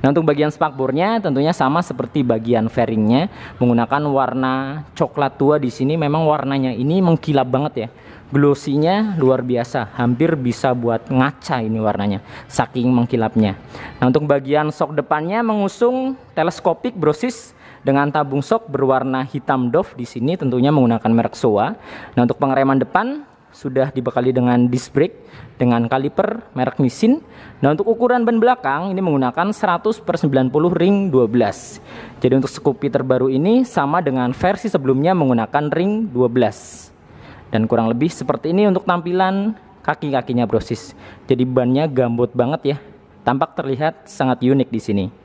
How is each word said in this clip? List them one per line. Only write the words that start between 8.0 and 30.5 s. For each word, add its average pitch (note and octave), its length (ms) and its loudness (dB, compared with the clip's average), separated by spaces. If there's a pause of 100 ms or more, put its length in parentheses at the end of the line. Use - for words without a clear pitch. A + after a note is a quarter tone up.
Glossinya D3+ 880 2
luar C3 240 2
biasa, A#2+ 560 -2
hampir B2+ 400 2
bisa B2+ 400 -2
buat A#2 320 -2
ngaca C3 560 -2
ini A2 160 -2
warnanya, G2+ 400 -2 (240)
saking B2+ 480 0
mengkilapnya. A2 640 0 (400)
Nah, B2+ 80 0
untuk D3 240 2
bagian C#3+ 400 2
sok D3 240 -4
depannya D#3+ 480 -2
mengusung A#3+ 720 -2 (240)
teleskopik, F3 560 -2
Brosis, D#3+ 640 -4 (240)
dengan C#3 320 0
tabung C#3+ 320 -2
sok A3+ 240 -2
berwarna C3 560 0
hitam C3 480 -2
doff F3 240 -2
di A#2+ 80 -8
sini, C#3 320 -4
tentunya B2+ 320 2
menggunakan A#2+ 400 2
merek A2+ 240 2
Showa. A#2 400 0 (400)
Nah, B2 80 2
untuk A#2+ 160 0
pengereman C3+ 400 2
depan A#3 480 -4 (240)
sudah C3+ 400 -4
dibekali B2+ 400 -2
dengan B2 400 2
disc B2 240 -4
brake - 320 -2 (320)
dengan A#2+ 320 0
kaliper G3 640 -2
merek B2+ 240 -4
Nissin. A3+ 480 2 (400)
Nah, D3 80 4
untuk G3+ 160 0
ukuran A#3 320 2
ban A#3 160 2
belakang G3 560 0
ini F#3+ 80 -2
menggunakan D#3 500 0
seratus G#3 460 -2
per - 240 -4
sembilan C3+ 320 2